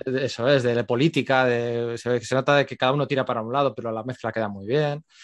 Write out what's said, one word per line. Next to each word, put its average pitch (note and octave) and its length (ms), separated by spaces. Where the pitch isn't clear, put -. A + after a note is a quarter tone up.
de, C3 200
eso A#2+ 220
es, C#3 160
de A#2+ 120
la A#2 100
política, C3 600
de, A#2+ 520
se A#2+ 120
ve, B2 120
se B2+ 140
nota C3+ 200
de C#3 100
que B2 120
cada C3 160
uno C#3+ 140
tira C3 160
para A#2 180
un A2+ 120
lado, C3+ 220
pero A2+ 160
la A2 120
mezcla A#2+ 280
queda A2 160
muy G2 180
bien. D3 380